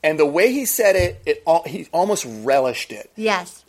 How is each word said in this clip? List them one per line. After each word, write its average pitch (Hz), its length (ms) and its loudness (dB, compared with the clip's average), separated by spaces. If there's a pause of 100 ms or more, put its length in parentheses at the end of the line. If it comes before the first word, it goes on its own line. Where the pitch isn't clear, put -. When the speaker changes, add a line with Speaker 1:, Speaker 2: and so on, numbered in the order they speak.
Speaker 1:
And 156 160 0
the 151 80 6
way 180 260 2
he 269 140 -2
said 202 300 2
it, 180 280 -2
it 147 220 -2
al-, 165 160 4
he - 300 -10
almost 185 360 -2
relished 123 640 -2
it. 107 240 -16
Speaker 2:
Yes. 202 520 -4